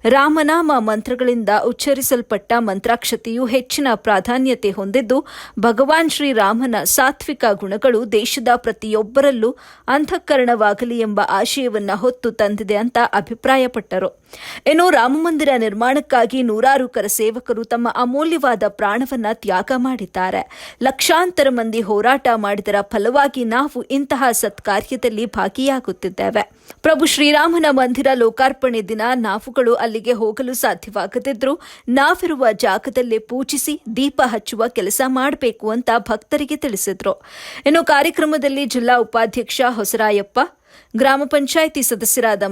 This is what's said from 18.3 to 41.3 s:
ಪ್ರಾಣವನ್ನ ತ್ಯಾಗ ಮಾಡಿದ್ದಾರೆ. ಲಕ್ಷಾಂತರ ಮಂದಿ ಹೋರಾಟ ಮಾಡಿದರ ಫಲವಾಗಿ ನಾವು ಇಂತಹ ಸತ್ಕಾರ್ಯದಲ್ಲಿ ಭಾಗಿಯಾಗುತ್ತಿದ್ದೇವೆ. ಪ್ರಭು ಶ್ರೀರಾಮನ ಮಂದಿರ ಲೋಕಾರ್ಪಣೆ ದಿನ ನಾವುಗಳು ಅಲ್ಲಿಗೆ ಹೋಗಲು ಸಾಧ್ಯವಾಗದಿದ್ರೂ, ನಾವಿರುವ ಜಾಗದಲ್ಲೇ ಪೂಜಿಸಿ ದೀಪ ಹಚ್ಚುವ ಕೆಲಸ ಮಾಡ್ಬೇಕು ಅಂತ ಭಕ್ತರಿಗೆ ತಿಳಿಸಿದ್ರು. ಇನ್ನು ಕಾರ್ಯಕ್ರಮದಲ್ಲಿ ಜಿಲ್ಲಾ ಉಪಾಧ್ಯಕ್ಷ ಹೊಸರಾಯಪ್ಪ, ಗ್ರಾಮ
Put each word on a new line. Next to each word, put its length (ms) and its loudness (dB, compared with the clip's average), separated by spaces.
ಪ್ರಾಣವನ್ನ 480 -2
ತ್ಯಾಗ 260 -2
ಮಾಡಿದ್ದಾರೆ. 560 -4
ಲಕ್ಷಾಂತರ 600 2
ಮಂದಿ 280 -2
ಹೋರಾಟ 380 2
ಮಾಡಿದರ 340 0
ಫಲವಾಗಿ 520 2
ನಾವು 240 -2
ಇಂತಹ 260 -2
ಸತ್ಕಾರ್ಯದಲ್ಲಿ 840 -4
ಭಾಗಿಯಾಗುತ್ತಿದ್ದೇವೆ. 1040 -4
ಪ್ರಭು 180 4
ಶ್ರೀರಾಮನ 520 4
ಮಂದಿರ 280 2
ಲೋಕಾರ್ಪಣೆ 580 0
ದಿನ 120 -4
ನಾವುಗಳು 480 0
ಅಲ್ಲಿಗೆ 360 -2
ಹೋಗಲು 320 -2
ಸಾಧ್ಯವಾಗದಿದ್ರೂ, 880 -4
ನಾವಿರುವ 460 2
ಜಾಗದಲ್ಲೇ 540 -2
ಪೂಜಿಸಿ 440 -4
ದೀಪ 240 -2
ಹಚ್ಚುವ 340 -4
ಕೆಲಸ 220 -2
ಮಾಡ್ಬೇಕು 560 -2
ಅಂತ 160 -2
ಭಕ್ತರಿಗೆ 540 -4
ತಿಳಿಸಿದ್ರು. 480 -4
ಇನ್ನು 140 4
ಕಾರ್ಯಕ್ರಮದಲ್ಲಿ 720 2
ಜಿಲ್ಲಾ 220 2
ಉಪಾಧ್ಯಕ್ಷ 540 -2
ಹೊಸರಾಯಪ್ಪ, 600 0
ಗ್ರಾಮ 280 2